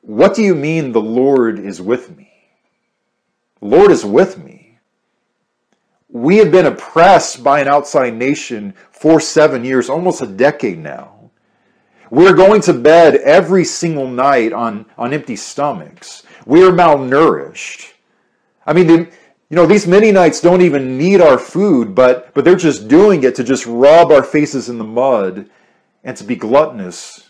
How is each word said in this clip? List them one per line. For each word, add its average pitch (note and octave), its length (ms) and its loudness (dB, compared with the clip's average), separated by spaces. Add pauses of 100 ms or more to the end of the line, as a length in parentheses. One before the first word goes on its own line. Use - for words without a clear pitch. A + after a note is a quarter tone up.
"What D3+ 340 -2
do A3+ 80 -2
you F#3+ 120 0
mean, D3+ 380 -6
'The A2 80 0
Lord A#2 580 -2
is G2 240 -14
with B2 340 -8
me'?" - 160 -20 (1300)
The G#2 80 -14
Lord F#3 220 4
is A#2 160 0
with D3+ 360 -2
me. - 360 -20 (1300)
We C#3+ 300 0
have F#3+ 120 4
been F3 160 2
oppressed E3 800 0
by C#3+ 160 0
an C#3 80 -4
outside C#3+ 460 -2
nation A#2 600 -8 (160)
for D#3 300 0
seven C#3 440 -2
years, B2+ 260 -4
almost E3 320 -4
a B2 40 -10
decade G#2+ 520 -4
now. D2+ 340 -18 (960)
We're E3+ 260 4
going G3 280 4
to F3 100 0
bed D3 440 4
every E3+ 480 0
single D3+ 440 -8
night B2 440 -2
on, A2 340 -10 (100)
on A#2+ 160 -8
empty C#3+ 220 -10
stomachs. - 880 -12 (240)
We D3+ 160 4
are F#3 80 6
malnourished. C#3 1200 -2 (720)
I - 100 -6
mean, F3 120 4
the, E3 120 6 (500)
you D3+ 80 -6
know, F3 100 4
these G3+ 220 0
Midianites F#3+ 520 2
don't F3+ 220 2
even C3+ 360 -2
need F#3 220 2
our D3 160 6
food, B2+ 600 -2
but, B2+ 360 0
but C#3+ 120 -2
they're F3+ 100 6
just A#2+ 320 -4
doing E3 380 2
it B2 120 0
to B2+ 80 -6
just B2 220 -4
rub D3 460 4
our C3+ 100 4
faces C#3+ 460 -6
in A#2+ 100 -12
the A2 60 -10
mud G#2+ 680 -4 (540)
and B2+ 120 -14
to - 60 -20
be G#2 140 -10
gluttonous. A2+ 920 -6